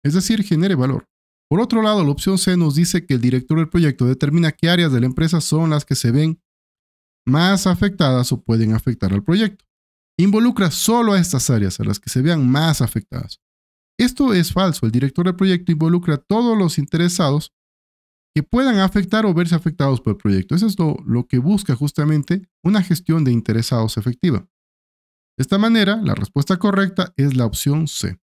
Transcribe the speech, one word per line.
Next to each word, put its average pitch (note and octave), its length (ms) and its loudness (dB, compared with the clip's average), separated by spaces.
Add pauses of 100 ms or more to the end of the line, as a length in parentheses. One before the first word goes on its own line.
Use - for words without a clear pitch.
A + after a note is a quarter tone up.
Es D3 120 -2
decir, G#3 280 0
genere F3+ 320 0
valor. C3 320 -2 (420)
Por F3 120 0
otro A#3 220 0
lado, G#3+ 200 2
la C#3+ 80 2
opción F#3+ 280 -2
C F#3 180 0
nos D#3 180 2
dice E3+ 320 0
que C3+ 80 0
el B2 60 0
director B2+ 380 0
del D#3+ 100 0
proyecto D3 380 0
determina D3 440 0
qué E3 200 -2
áreas F3 220 2
de A#2+ 80 2
la B2 60 2
empresa D#3 340 0
son D#3+ 300 0
las D3 140 0
que C#3+ 100 -4
se A#2+ 160 0
ven D#3 320 0 (800)
más F3+ 440 2
afectadas E3+ 640 0
o B2 100 -4
pueden A2+ 300 0
afectar A2 400 -2
al G2 100 0
proyecto. G#3 420 -2 (540)
Involucra G3+ 520 2
solo A3+ 420 0
a F#3+ 80 4
estas D3 300 -2
áreas, G#2 300 0
a G#2+ 40 -2
las G#2 160 -4
que - 80 -14
se B2+ 140 -2
vean D3+ 260 2
más D3+ 320 2
afectadas. - 600 -6 (580)
Esto B3 340 0
es F3 200 0
falso. F3+ 340 -2
El A2 60 0
director C3+ 340 -2
del F3+ 100 -2
proyecto F3+ 340 0
involucra E3 440 0
a C#3+ 40 -4
todos A3+ 380 -2
los F3+ 220 0
interesados D#3+ 760 -2 (800)
que D3+ 100 0
puedan A#3+ 360 0
afectar G3 480 0
o F3+ 80 2
verse F3 200 0
afectados C#3+ 460 -2
por A2 120 -2
el G2 40 -2
proyecto. F#2+ 380 0
Eso G3+ 120 2
es G3+ 120 -2
lo, D#3 180 0 (100)
lo A#2+ 200 -2
que B2+ 120 -2
busca D#3 380 0
justamente D3+ 720 -2 (160)
una G3 180 2
gestión D#3+ 400 0
de C3 100 2
interesados A2+ 640 -2
efectiva. A#2 440 -2 (960)
De C3 60 -4
esta G3 160 0
manera, A3 380 2
la E3 180 -2
respuesta C#3+ 440 -2
correcta G3 580 -2
es C#3 200 0
la B2 100 0
opción D3 400 -2
C. - 340 -8 (140)